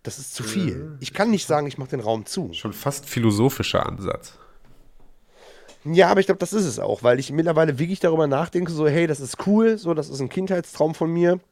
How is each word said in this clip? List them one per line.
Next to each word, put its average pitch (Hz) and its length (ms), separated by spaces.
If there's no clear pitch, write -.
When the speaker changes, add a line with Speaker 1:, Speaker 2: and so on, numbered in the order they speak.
Speaker 1:
Das - 180
ist - 140
zu 127 100
viel. 120 320
Speaker 2:
Mhm. 147 240
Speaker 1:
Ich 127 140
kann 214 160
nicht 208 180
sagen, 147 200
ich 139 100
mach 135 100
den 135 140
Raum 110 240
zu. 131 260
Speaker 2:
Schon 101 220
fast - 320
philosophischer 113 800
Ansatz. - 480
Speaker 1:
Ja, 170 240
aber 196 100
ich 190 60
glaub, 180 140
das 175 120
ist 202 140
es 135 140
auch, - 240
weil 123 160
ich 135 120
mittlerweile 160 480
wirklich 170 200
darüber 160 280
nachdenke, 165 440
so, 156 160
hey, 165 200
das 147 120
ist - 280
cool, 220 300
so, 170 160
das 151 160
ist 139 100
ein 135 100
Kindheitstraum 180 640
von 165 180
mir 175 280